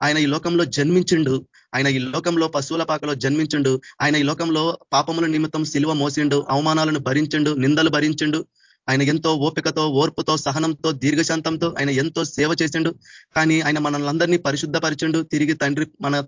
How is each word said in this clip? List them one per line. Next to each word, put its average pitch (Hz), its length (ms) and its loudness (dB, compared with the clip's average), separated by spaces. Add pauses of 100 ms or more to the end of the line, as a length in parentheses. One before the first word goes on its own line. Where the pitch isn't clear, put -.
ఆయన 147 140 0
ఈ 151 80 2 (100)
లోకంలో 170 300 0
జన్మించిండు, 151 680 2 (400)
ఆయన 135 120 0
ఈ 135 100 2 (180)
లోకంలో 165 320 0 (100)
పశువుల 160 260 -2
పాకలో 147 320 -2
జన్మించిండు, 143 580 0 (280)
ఆయన 147 140 2
ఈ 143 160 2
లోకంలో 160 340 -2 (280)
పాపముల 165 320 0 (120)
నిమిత్తం 156 360 -2
సిలువ 151 200 0 (100)
మోసిండు, 143 460 0
అవమానాలను 156 500 2
భరించిండు, 151 540 0 (120)
నిందలు 151 320 4
భరించిండు, 151 480 -2 (440)
ఆయన 135 120 2 (100)
ఎంతో 160 180 0 (160)
ఓపికతో, 156 380 -2 (160)
ఓర్పుతో, 160 380 0
సహనంతో, 156 540 -2 (120)
దీర్ఘశాంతంతో 160 760 0
ఆయన 139 100 0 (120)
ఎంతో 160 220 -2
సేవ 156 380 0
చేసిండు. 160 300 0 (440)
కానీ 156 200 4 (120)
ఆయన 151 180 0
మనల్ని 147 260 0
అందరినీ 170 260 2
పరిశుద్ధపరిచిండు, 156 840 -2 (100)
తిరిగి 151 300 0
తండ్రి 143 260 0 (180)
మన 143 220 0